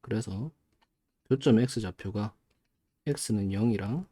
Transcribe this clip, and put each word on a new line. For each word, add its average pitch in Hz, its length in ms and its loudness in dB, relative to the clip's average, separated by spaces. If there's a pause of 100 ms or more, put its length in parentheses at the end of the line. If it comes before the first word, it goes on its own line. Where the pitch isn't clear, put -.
그래서 110 500 -4 (760)
교점 131 300 6
X좌표가 104 760 -2 (720)
X는 104 460 -2
영이랑 107 600 0